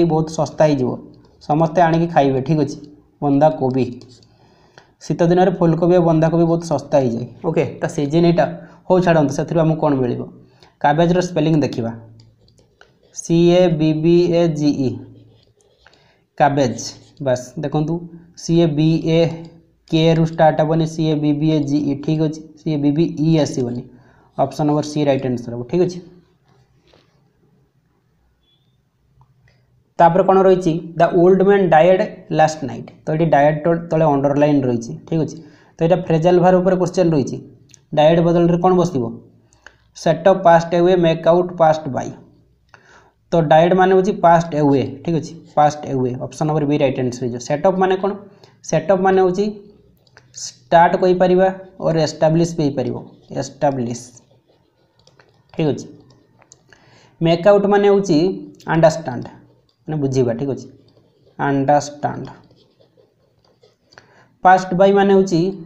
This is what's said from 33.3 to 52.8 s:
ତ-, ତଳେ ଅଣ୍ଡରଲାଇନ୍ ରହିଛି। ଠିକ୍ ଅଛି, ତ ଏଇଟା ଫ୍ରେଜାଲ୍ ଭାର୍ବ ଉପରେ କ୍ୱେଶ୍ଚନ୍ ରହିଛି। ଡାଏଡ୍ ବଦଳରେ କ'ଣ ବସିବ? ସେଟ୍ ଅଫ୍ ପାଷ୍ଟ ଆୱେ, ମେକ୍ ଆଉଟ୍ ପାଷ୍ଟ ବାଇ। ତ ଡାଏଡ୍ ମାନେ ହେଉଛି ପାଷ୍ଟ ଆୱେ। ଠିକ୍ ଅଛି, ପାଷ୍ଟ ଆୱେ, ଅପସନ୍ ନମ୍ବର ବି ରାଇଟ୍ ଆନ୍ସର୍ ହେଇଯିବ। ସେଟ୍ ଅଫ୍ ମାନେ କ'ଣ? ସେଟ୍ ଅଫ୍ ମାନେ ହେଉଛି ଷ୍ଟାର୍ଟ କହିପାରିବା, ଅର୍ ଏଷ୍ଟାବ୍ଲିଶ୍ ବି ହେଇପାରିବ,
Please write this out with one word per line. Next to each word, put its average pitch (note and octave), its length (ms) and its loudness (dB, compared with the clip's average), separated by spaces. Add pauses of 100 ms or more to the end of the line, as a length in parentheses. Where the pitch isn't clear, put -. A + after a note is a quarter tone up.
ତ-, E3+ 280 -2
ତଳେ D#3+ 160 0
ଅଣ୍ଡରଲାଇନ୍ C#3+ 600 2
ରହିଛି। A#2+ 280 -4 (120)
ଠିକ୍ E3 160 -4
ଅଛି, - 160 -6 (420)
ତ - 20 -
ଏଇଟା E3+ 200 2
ଫ୍ରେଜାଲ୍ F3 400 2
ଭାର୍ବ F#3 180 4
ଉପରେ F#3 180 0
କ୍ୱେଶ୍ଚନ୍ F3 360 0
ରହିଛି। C#3 240 -2 (560)
ଡାଏଡ୍ D#3 280 4
ବଦଳରେ E3+ 380 2
କ'ଣ F#3 180 2
ବସିବ? E3 280 0 (920)
ସେଟ୍ E3 320 0
ଅଫ୍ F#3+ 140 4
ପାଷ୍ଟ E3+ 320 4
ଆୱେ, F3 220 2
ମେକ୍ E3 320 0
ଆଉଟ୍ F3 280 2
ପାଷ୍ଟ D#3 320 2
ବାଇ। B2 220 -8 (1200)
ତ - 20 0 (120)
ଡାଏଡ୍ D#3+ 280 4
ମାନେ F#3 200 4
ହେଉଛି F#3+ 260 2
ପାଷ୍ଟ E3+ 360 4
ଆୱେ। C#3 260 2 (180)
ଠିକ୍ E3+ 160 -4
ଅଛି, - 160 -8 (220)
ପାଷ୍ଟ D3 320 2
ଆୱେ, B2+ 240 -4 (120)
ଅପସନ୍ D#3 260 -8
ନମ୍ବର D3+ 180 -2
ବି D3 120 0
ରାଇଟ୍ C3+ 220 0
ଆନ୍ସର୍ B2 240 -6
ହେଇଯିବ। B2 160 -6
ସେଟ୍ D3 260 -4
ଅଫ୍ F3+ 120 0
ମାନେ F#3+ 180 0
କ'ଣ? G3 140 -4 (540)
ସେଟ୍ - 260 -2
ଅଫ୍ F#3 120 0
ମାନେ F#3+ 180 2
ହେଉଛି F#3 240 0 (920)
ଷ୍ଟାର୍ଟ - 600 0
କହିପାରିବା, F3+ 500 2 (340)
ଅର୍ D#3+ 180 -2
ଏଷ୍ଟାବ୍ଲିଶ୍ E3 580 0
ବି E3 80 -2
ହେଇପାରିବ, B2+ 320 -4 (340)